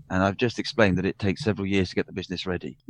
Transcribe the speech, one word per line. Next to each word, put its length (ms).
And 140
I've 140
just 220
explained 380
that 80
it 140
takes 240
several 240
years 220
to 60
get 120
the 60
business 320
ready. 320